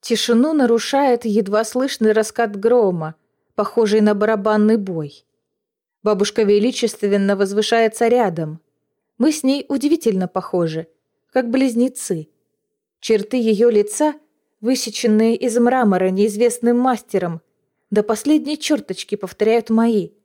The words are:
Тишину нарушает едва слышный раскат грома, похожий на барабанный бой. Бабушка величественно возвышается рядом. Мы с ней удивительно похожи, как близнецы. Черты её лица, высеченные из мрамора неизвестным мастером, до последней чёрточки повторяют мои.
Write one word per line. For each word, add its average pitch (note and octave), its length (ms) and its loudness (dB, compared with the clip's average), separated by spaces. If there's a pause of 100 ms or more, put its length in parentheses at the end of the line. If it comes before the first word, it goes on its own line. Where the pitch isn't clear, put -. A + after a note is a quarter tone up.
Тишину A#3+ 540 0
нарушает B3 680 2
едва G#3 400 0
слышный B3 480 -2
раскат G#3+ 460 -2
грома, F#3+ 580 0 (380)
похожий G#3+ 460 0
на G#3 140 4
барабанный G#3+ 640 2
бой. E3+ 500 -8 (760)
Бабушка G#3 420 0
величественно G3+ 920 0
возвышается A3 720 0
рядом. E3+ 540 0 (580)
Мы D4 140 2
с D4+ 100 -6
ней C4+ 260 -2
удивительно C4+ 600 0
похожи, D#3+ 580 -4 (460)
как A#3+ 180 -2
близнецы. A#3+ 800 -2 (680)
Черты A3 380 -2
её A3 320 2
лица, A#3 460 0 (460)
высеченные A3+ 760 0
из A#3 220 -2
мрамора A#3 500 2
неизвестным A3+ 680 0
мастером, F#3 640 -4 (500)
до G#3 120 0
последней C#4+ 560 -2
чёрточки D4+ 580 -6
повторяют A3 540 -2
мои. A3 400 0 (140)